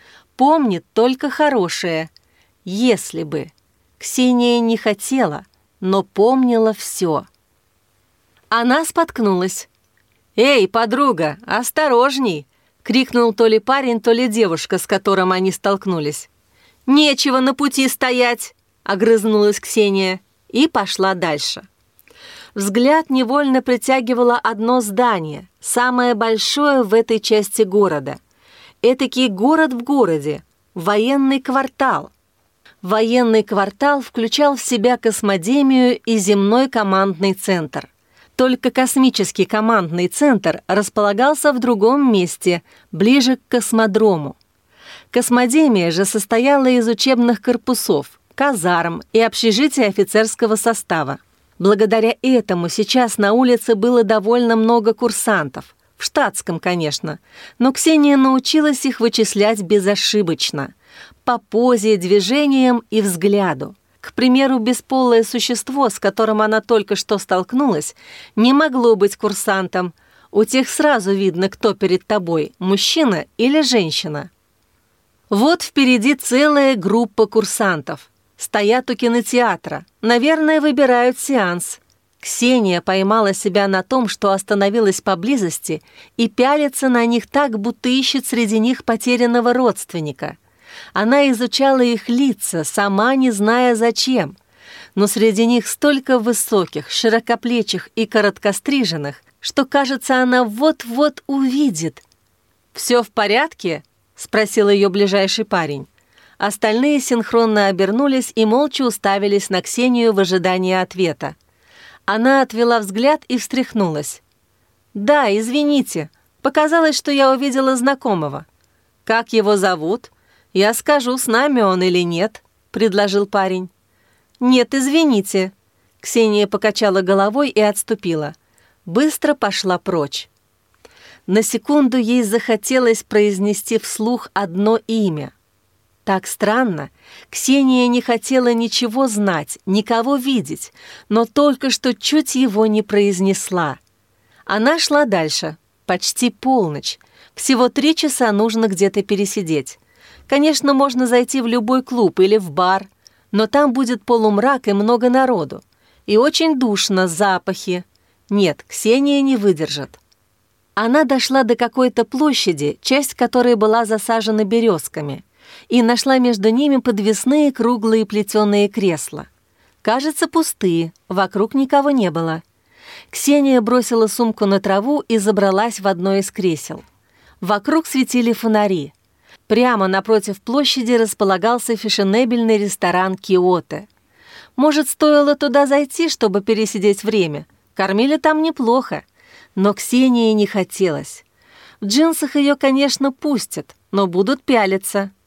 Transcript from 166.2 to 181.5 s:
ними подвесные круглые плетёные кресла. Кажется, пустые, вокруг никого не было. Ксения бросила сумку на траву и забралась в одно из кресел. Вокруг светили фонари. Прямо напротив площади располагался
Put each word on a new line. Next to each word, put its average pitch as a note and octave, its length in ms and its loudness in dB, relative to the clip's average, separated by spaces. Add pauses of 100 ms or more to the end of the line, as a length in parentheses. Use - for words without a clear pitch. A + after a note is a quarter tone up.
ними C4+ 280 2
подвесные B3 760 0
круглые A3+ 540 0
плетёные G#3 640 0
кресла. F#3 580 -4 (540)
Кажется, C#4+ 460 -2
пустые, E3+ 680 -2 (160)
вокруг G3 460 -2
никого C#4 360 2
не A#3 180 0
было. E3 320 -4 (680)
Ксения C#4 520 2
бросила A3+ 460 2
сумку A3 380 -2
на G3 140 2
траву G3+ 420 -2
и A3+ 160 -2
забралась G3+ 640 0
в G3 80 -4
одно F#3+ 280 -2
из G3 160 -4
кресел. E3+ 520 -4 (580)
Вокруг G#3 440 -2
светили B3 460 0
фонари. G#3 640 -2 (540)
Прямо A#3 400 2
напротив G3 540 -2
площади B3 520 -2
располагался A3 800 0